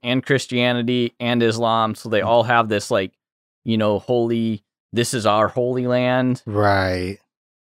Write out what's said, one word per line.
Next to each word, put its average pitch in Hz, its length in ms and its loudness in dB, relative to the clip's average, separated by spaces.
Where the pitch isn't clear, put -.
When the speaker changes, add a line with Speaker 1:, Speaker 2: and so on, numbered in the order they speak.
Speaker 1:
and 123 200 -2
Christianity 123 960 0
and 120 220 0
Islam. 113 540 0
So - 140 -12
they 107 120 0
Speaker 2:
Mm. 92 60 -2
Speaker 1:
all 117 160 4
have 117 260 2
this, 104 220 -2
like, 98 220 0
you 113 100 -2
know, 107 220 2
holy, 117 640 -2
"This 117 220 -2
is 110 100 -2
our 107 220 4
holy 127 400 -2
land." 127 580 0
Speaker 2:
Right. 98 720 0